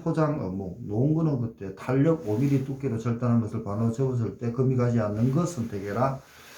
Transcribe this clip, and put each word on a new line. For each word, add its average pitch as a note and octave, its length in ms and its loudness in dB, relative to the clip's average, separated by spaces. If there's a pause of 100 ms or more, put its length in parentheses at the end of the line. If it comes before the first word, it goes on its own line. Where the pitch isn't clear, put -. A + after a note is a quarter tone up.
포장 D3 400 0
어묵. G2 420 -8
놓은 A#2+ 280 2
거는 D#3 260 2
그때 G2 360 -6
탄력 C#3 520 2
오 G#2+ 100 0
밀리 C3+ 280 2
두께로 B2+ 320 -4
절단한 A#2+ 420 2
것을 G#2 240 -2
반으로 A2 300 0
접었을 B2 440 -2
때 A#2 140 -4
금이 C3 240 2
가지 A#2+ 240 4
않는 G#2+ 320 2
것 E3 160 2
선택해라. A2+ 760 -2 (360)